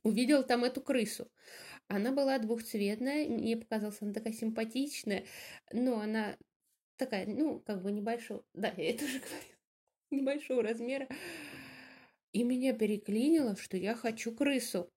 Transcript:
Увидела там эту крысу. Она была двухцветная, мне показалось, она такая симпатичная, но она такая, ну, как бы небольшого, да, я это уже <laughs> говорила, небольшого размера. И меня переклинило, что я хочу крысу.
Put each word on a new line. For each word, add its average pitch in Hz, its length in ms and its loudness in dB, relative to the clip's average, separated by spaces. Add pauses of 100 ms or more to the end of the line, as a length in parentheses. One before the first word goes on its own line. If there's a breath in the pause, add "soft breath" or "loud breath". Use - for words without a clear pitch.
Увидела 247 400 6
там 247 200 4
эту 247 180 0
крысу. 240 460 0 (600 loud breath)
Она 208 240 0
была 269 280 2
двухцветная, 226 880 0
мне 226 300 0
показалось, 214 440 -4
она 208 120 -4
такая 220 200 -4
симпатичная, 226 920 -2 (480 loud breath)
но 240 280 2
она 214 360 -2 (600)
такая, 202 300 -2
ну, 254 340 0
как 190 220 -4
бы 202 80 -2
небольшого, 220 520 -4 (100)
да, 202 240 -2
я 190 140 0
это 233 140 -2
уже 262 140 -4
<laughs> - 20 -8
говорила, - 220 -10 (680)
небольшого 269 520 2
размера. 240 440 0 (1300 loud breath)
И 226 100 2
меня 254 300 2
переклинило, 220 840 4
что - 220 -6
я 196 180 0
хочу 226 380 -4
крысу. 240 640 2